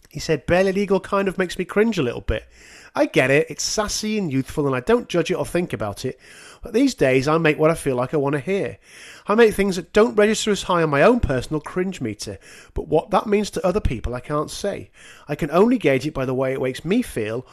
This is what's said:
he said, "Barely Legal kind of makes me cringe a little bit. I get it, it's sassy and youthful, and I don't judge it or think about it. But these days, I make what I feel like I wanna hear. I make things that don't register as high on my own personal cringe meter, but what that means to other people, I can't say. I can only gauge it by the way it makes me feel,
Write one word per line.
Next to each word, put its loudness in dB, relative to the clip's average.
he -14
said, -4
"Barely 4
Legal 0
kind -2
of -2
makes -4
me -6
cringe 0
a 0
little -4
bit. -4
I 4
get 2
it, 4
it's -8
sassy -4
and -2
youthful, -2
and 0
I -2
don't 2
judge 0
it -2
or -4
think -4
about -6
it. -8
But -10
these 2
days, 2
I 2
make 2
what 4
I 2
feel -2
like -2
I 0
wanna 0
hear. -6
I 0
make 6
things 0
that -10
don't 4
register 2
as 0
high 0
on 2
my 4
own 6
personal -2
cringe -6
meter, -8
but -6
what 0
that 0
means 0
to -4
other 0
people, -4
I -8
can't -6
say. -8
I -6
can -6
only 4
gauge 0
it -6
by -4
the -4
way -2
it -6
makes -4
me 0
feel, -6